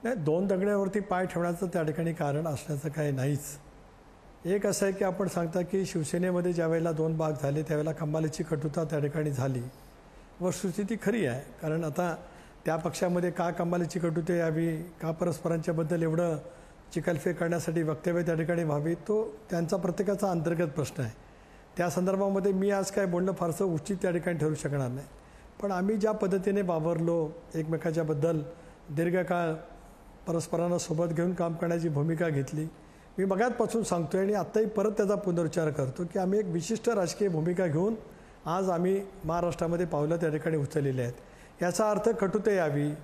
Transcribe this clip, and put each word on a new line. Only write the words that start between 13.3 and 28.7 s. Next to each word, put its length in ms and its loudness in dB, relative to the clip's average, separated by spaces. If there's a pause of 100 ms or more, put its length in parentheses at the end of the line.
का 200 -2
कमालीची 480 0
कटुता 340 0
यावी, 440 0
का 340 -6
परस्परांच्याबद्दल 920 0
एवढं 340 2 (580)
चिकलफेक 440 0
करण्यासाठी 440 0
वक्तव्य 400 0
त्या 120 2
ठिकाणी 300 2
व्हावी, 300 0
तो 400 -2 (160)
त्यांचा 260 0
प्रत्येकाचा 540 0
अंतर्गत 400 0
प्रश्न 320 -4
आहे. 100 -4 (640)
त्या 140 0
संदर्भामध्ये 640 2
मी 180 2
आज 200 2
काय 160 2
बोलणं 260 2
फारसं 320 0
उचित 380 0
त्या 80 2
ठिकाणी 280 0
ठरू 160 2
शकणार 340 -2
नाही. 180 -8 (560)
पण 100 0
आम्ही 240 2
ज्या 160 2
पद्धतीने 500 2
वावरलो, 680 2 (240)
एकमेकाच्याबद्दल 880 0 (480)